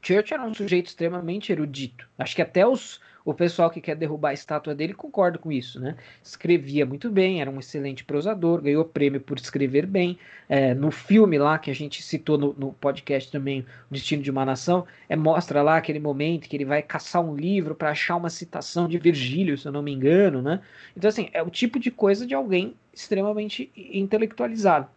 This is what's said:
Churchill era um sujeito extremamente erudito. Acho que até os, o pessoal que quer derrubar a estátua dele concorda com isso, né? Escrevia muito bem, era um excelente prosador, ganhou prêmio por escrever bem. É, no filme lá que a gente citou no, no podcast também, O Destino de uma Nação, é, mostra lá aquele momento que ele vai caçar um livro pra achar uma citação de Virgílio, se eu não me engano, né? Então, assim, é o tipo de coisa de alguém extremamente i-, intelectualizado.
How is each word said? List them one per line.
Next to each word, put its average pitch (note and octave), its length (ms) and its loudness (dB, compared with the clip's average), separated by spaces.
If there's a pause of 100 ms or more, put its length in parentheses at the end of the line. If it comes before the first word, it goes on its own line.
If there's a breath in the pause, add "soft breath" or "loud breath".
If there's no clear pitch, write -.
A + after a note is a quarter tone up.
Churchill G#3+ 360 0
era B3+ 100 -6
um A3 60 -6
sujeito F3+ 340 0
extremamente F3 640 -4
erudito. C#3+ 560 -6 (100)
Acho - 180 -6
que F3 60 0
até F#3 240 4
os, - 340 -2 (240 soft breath)
o D3+ 100 -4
pessoal E3+ 360 2
que E3 100 -10
quer D#3+ 160 -6
derrubar D3+ 340 -2
a C#3+ 40 -2
estátua D3+ 400 -6
dele D#3 200 -4
concorda F#3 440 0
com D#3+ 140 -8
isso, C3 280 -6
né? C3 160 -8 (280 loud breath)
Escrevia D3 600 0
muito C#3+ 240 -8
bem, F#3+ 300 2
era C#3 120 -4
um C3+ 80 -8
excelente C#3 440 -8
prosador, E3+ 580 0
ganhou D3 220 2
prêmio C#3+ 380 0
por C#3 160 -8
escrever C#3 480 0
bem. F3+ 320 0 (320 loud breath)
É, C3+ 240 4
no C#3+ 180 0
filme G3 460 6
lá D3 220 4
que D3+ 100 -10
a C3+ 60 -4
gente C#3+ 260 -10
citou D3+ 360 0
no, C#3+ 200 2
no C3+ 160 -6
podcast C3+ 580 -4
também, C3+ 340 -4 (240 loud breath)
O - 40 -12
Destino C#3 300 -4
de C#3 80 -4
uma C3+ 140 0
Nação, F3 400 0 (220 loud breath)
é, - 80 0
mostra D#3 460 2
lá D#3 160 6
aquele D3+ 220 -2
momento D3+ 500 -2
que D3 80 -6
ele C#3 80 -4
vai D3 160 0
caçar D#3+ 400 -4
um D#3+ 140 -4
livro D#3+ 400 -2
pra D#3 160 -2
achar D3+ 240 -2
uma E3+ 140 -2
citação E3+ 580 -4
de E3 100 -2
Virgílio, D3+ 600 2
se C#3+ 100 -10
eu C#3+ 40 -8
não C#3+ 120 -4
me C#3+ 80 -6
engano, C#3+ 500 4
né? D#3 180 -2 (380 loud breath)
Então, F#3 100 0
assim, G#3+ 240 -2
é E3 120 -2
o E3+ 60 -4
tipo A#3+ 300 -2
de A#3+ 120 -2
coisa G#3 340 2
de B3+ 80 -6
alguém G#3+ 400 0 (180)
extremamente G#3+ 840 -4
i-, G3 240 -8
intelectualizado. G#3+ 960 0